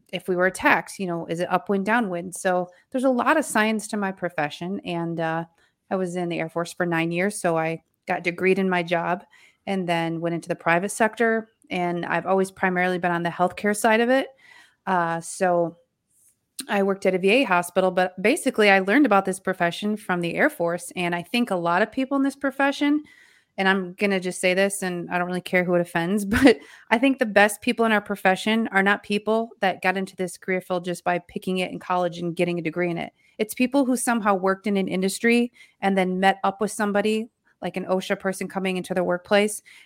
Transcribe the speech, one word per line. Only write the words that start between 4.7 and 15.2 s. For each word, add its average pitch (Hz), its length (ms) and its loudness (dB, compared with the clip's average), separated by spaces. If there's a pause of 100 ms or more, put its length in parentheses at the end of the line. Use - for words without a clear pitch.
And, 170 340 -4
uh, 165 260 -4 (440)
I 202 60 -2
was 185 200 -4
in 175 140 -4
the 165 100 -4
Air 160 100 -4
Force 170 240 -6
for 180 120 -2
nine 165 260 0
years. 185 280 -2
So 170 180 0
I 160 260 -2 (240)
got 175 160 -4
degreed 180 340 0
in 190 120 0
my 180 140 0
job 170 400 -2 (440)
and 190 200 -2
then 165 340 -2
went 170 140 -2
into 165 140 -8
the 170 60 -2
private 175 340 2
sector. 226 600 0 (200)
And 175 360 -4
I've 165 200 -2
always 190 260 2
primarily 180 460 0
been 175 140 -2
on 170 120 -2
the 175 60 0
healthcare 185 460 0
side 220 260 4
of 233 80 2
it. 262 180 2 (600)
Uh, 170 340 0